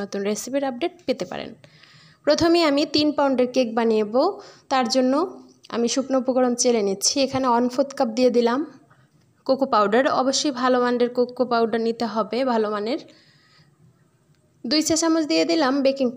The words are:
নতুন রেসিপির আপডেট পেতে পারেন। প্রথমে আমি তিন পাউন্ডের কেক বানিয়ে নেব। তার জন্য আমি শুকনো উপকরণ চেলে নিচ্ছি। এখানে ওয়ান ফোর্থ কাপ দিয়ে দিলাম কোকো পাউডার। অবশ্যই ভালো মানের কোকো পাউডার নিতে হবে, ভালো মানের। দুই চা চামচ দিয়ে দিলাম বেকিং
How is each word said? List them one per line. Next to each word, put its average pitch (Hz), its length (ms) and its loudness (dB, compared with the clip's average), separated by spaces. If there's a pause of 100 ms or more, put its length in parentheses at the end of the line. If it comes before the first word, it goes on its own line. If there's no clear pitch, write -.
নতুন 202 180 -6 (100)
রেসিপির 247 400 -4
আপডেট 285 240 -6 (140)
পেতে 254 240 -4
পারেন। - 200 -10 (760)
প্রথমে 320 320 4 (100)
আমি 285 140 2 (120)
তিন 302 120 2 (100)
পাউন্ডের 269 380 2
কেক 254 140 2 (100)
বানিয়ে 220 260 2
নেব। 208 100 -8 (560)
তার 262 140 2 (100)
জন্য 254 180 2 (640)
আমি 233 180 0
শুকনো 269 300 -2
উপকরণ 254 380 2
চেলে 233 260 2
নিচ্ছি। 196 280 -2 (100)
এখানে 269 260 -4
ওয়ান 240 220 2
ফোর্থ 277 240 -2
কাপ 269 200 0
দিয়ে 247 200 4
দিলাম 240 220 2 (880)
কোকো 262 260 2
পাউডার। 208 300 4 (180)
অবশ্যই 269 400 0
ভালো 254 220 2
মানের 240 340 0
কোকো 247 340 -2
পাউডার 233 360 0
নিতে 226 260 -4
হবে, 214 240 -2 (140)
ভালো 220 220 0
মানের। 214 260 -4 (1700)
দুই 302 180 2
চা 330 140 2
চামচ 330 300 2
দিয়ে 320 200 2
দিলাম 302 220 2 (120)
বেকিং 269 320 2